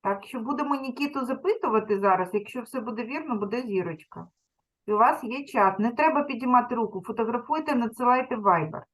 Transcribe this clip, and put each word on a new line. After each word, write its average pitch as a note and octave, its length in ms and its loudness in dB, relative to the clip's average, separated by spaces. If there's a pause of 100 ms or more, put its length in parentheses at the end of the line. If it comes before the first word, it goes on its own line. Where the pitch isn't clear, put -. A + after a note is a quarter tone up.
Так G3 220 -2
що B3 160 -10
будемо C#4 340 -2
Нікіту C4+ 520 -6
запитувати A3 760 0
зараз, F#3 320 2
якщо G#3+ 300 -4
все B3+ 180 -8
буде A3+ 240 -6
вірно, C#4+ 320 -6
буде G#3 260 -4
зірочка. F3 640 -6 (600)
І G#3 60 0
у G#3 60 2
вас B3+ 260 4
є B3+ 200 -6
час, G3 340 2
не A3+ 140 2
треба D4 300 4
підіймати B3 520 2
руку, G#3 320 -4
фотографуйте, A#3+ 680 -2
надсилайте B3 600 2
в A3 100 -6
Viber. D#3 360 2 (120)